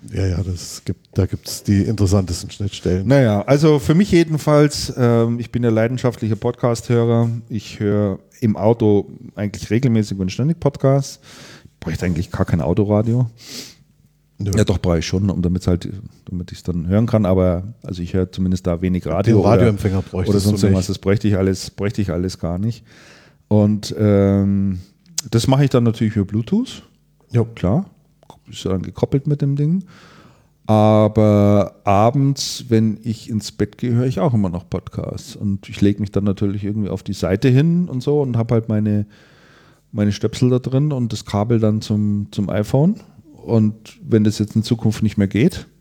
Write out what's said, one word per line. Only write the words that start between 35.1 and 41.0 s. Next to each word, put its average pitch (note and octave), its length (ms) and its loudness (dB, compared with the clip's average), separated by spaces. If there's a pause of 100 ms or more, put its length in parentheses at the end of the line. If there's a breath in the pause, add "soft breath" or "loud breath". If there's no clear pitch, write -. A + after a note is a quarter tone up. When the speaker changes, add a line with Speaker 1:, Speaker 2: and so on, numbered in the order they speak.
Speaker 2:
Und G2 340 -6
ich G#2+ 120 -8
lege G2+ 200 2
mich G2+ 120 -6
dann G2 120 -2
natürlich G2+ 400 -2
irgendwie G#2 260 -4
auf F#2+ 120 -6
die G2+ 100 -8
Seite F#2+ 360 0
hin E3+ 400 2
und B2+ 140 -8
so D3 200 0
und B2+ 160 -2
hab A#2 140 -2
halt A2+ 160 0
meine, G#2+ 360 0 (840 soft breath)
meine G#2 220 0
Stöpsel A2 360 0
da B2 120 2
drin C3+ 320 -2
und B2 200 -4